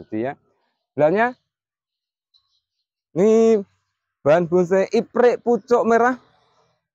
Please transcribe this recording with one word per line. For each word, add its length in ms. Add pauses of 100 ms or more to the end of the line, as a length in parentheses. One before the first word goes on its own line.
Suci 240
ya. 80 (640)
Belanja 400 (1800)
ini 480 (640)
bahan 240
bonsai 400
iprek 560
pucuk 400
merah. 320 (760)